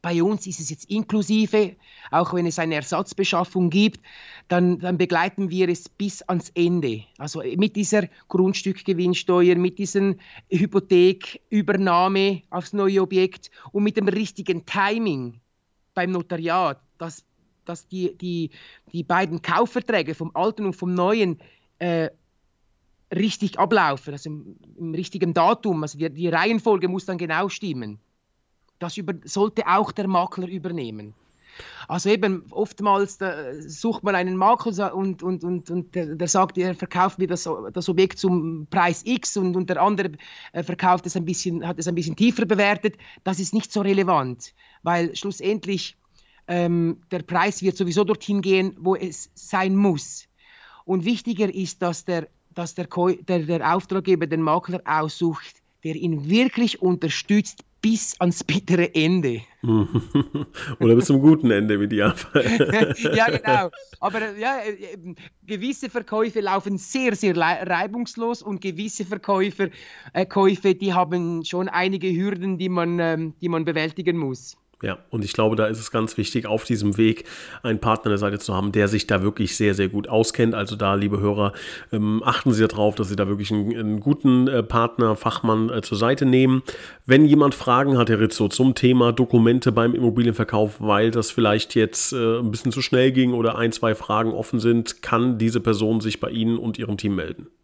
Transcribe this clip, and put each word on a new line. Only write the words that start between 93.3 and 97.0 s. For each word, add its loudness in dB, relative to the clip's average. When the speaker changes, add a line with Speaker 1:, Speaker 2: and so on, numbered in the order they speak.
Speaker 2:
oder 0
ein, 0
zwei 0
Fragen 0
offen -4
sind, 2
kann 0
diese 0
Person 2
sich -4
bei -4
Ihnen 0
und -6
Ihrem -4
Team -2